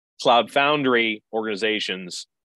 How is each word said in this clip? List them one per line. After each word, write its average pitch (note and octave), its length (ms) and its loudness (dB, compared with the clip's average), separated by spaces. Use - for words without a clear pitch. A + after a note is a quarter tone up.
Cloud A#2+ 280 4
Foundry C3 720 2
organizations G#2 920 -4